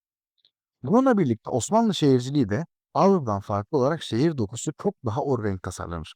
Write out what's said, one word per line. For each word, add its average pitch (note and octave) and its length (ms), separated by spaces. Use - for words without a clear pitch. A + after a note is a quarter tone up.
Bununla A#3 360
birlikte B2 320
Osmanlı G#3 440
şehirciliği C3 540
de A#2 180
Avrupa'dan C#3+ 460
farklı G#2 380
olarak C#3 240
şehir C#3+ 360
dokusu A#2 340
çok G3+ 120
daha A2+ 160
organik G#2+ 400
tasarlanır. E2+ 540